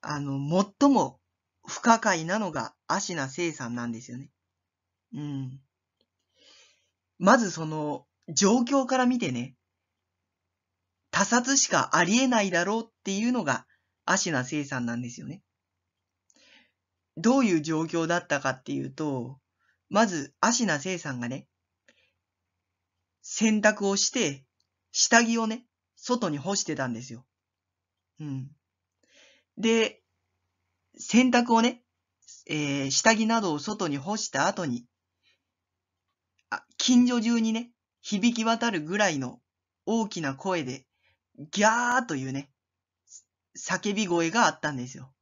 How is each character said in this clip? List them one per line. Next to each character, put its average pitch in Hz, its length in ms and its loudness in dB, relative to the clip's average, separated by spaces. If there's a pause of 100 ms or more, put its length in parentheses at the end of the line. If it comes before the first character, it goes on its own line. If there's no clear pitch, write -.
あ 147 180 -8
の、 139 220 -4 (400)
最 285 100 8
も 208 300 2 (440)
不 - 180 -12
可 226 180 6
解 185 240 0
な 190 160 -2
の 196 100 -4
が 127 240 -6 (140)
芦 185 260 -2
名 170 140 -4
聖 170 240 -2
さ 127 160 -8
ん 120 80 -6
な 120 100 -6
ん 120 60 -6
で 113 80 -10
す 120 100 -18
よ 120 80 -12
ね。 135 140 -18 (800)
う - 60 -8
ん。 135 400 -8 (1600)
ま 208 180 8
ず 214 140 0
そ 165 120 -6
の、 151 440 -6 (180)
状 202 360 4
況 269 240 2
か 262 100 0
ら 254 100 4
見 247 140 2
て 175 100 -2
ね、 120 240 -6 (1600)
他 196 140 2
殺 254 320 2
し - 100 2
か 156 240 0
あ 160 100 4
り 190 160 4
え 262 80 4
な 240 160 2
い 196 80 0
だ 175 140 0
ろ 214 160 -2
う - 20 -8
っ - 80 -14 (140)
て 196 120 -4
い 214 120 -2
う - 20 2
の 247 140 -2
が 131 240 -4 (440)
芦 185 200 0
名 127 120 -2
聖 147 200 -4
さ 139 140 -8
ん 120 80 -4
な 117 100 -6
ん 123 60 -8
で 120 80 -10
す - 100 -16
よ - 60 -14
ね。 - 160 -14 (1700)
ど 226 220 4
う 269 60 4
い 180 140 4
う 151 40 0
状 156 200 -2
況 165 240 -2
だ 170 120 2
っ 175 80 -6
た 143 140 -2
か 135 100 -2
っ 131 120 -6
て 139 100 -10
い 135 120 -4
う 135 60 -8
と、 135 480 -6 (500)
ま 214 180 4
ず 165 340 -6
芦 233 260 2
名 156 120 0
聖 180 200 -6
さ 151 140 -8
ん 123 80 -8
が 120 80 -6
ね、 127 180 -10 (1800)
洗 214 380 0
濯 208 260 2
を 196 100 2
し - 140 0
て、 151 340 -2 (480)
下 240 320 4
着 233 140 0
を 226 80 0
ね、 220 180 -6 (320)
外 240 340 -2
に 147 80 -4
干 185 180 -4
し - 80 -2
て 156 100 -4
た 135 120 -4
ん 123 60 -4
で 113 100 -8
す 131 100 -14
よ。 117 120 -18 (920)
う 156 60 -12
ん。 135 260 -8 (1080)
で、 226 440 2 (960)
洗 247 320 4
濯 240 220 2
を 226 100 6
ね、 240 200 -2 (640)
え 143 380 -2
ー、 139 60 -4
下 220 240 4
着 220 120 0
な 233 140 0
ど 180 120 -2
を 147 60 -2
外 202 300 -4
に 143 80 -4
干 165 200 -6
し - 140 -8
た 139 160 0
後 190 200 -2
に、 120 200 -6 (1600)
あ、 - 160 -8 (140)
近 247 280 6
所 240 140 2
中 233 180 2
に 226 140 2
ね、 226 180 -4 (300)
響 208 340 0
き 226 100 -2
渡 233 260 0
る 185 100 -2
ぐ 165 180 -6
ら 208 120 4
い 151 80 -2
の 127 220 -8 (460)
大 220 220 0
き 180 120 -8
な 139 140 -4
声 175 300 -2
で、 127 220 -10 (640)
ギ 208 120 2
ャ 240 380 4
ー 247 40 -8
と 160 100 -6
い 131 120 -6
う 131 40 -6
ね、 139 180 -8 (1040)
叫 185 380 -4
び 208 120 0
声 170 240 0
が 220 160 4
あ 160 40 4
っ 151 100 -10
た 151 100 -4
ん 143 60 -6
で 123 100 -8
す 127 100 -16
よ。 - 240 -18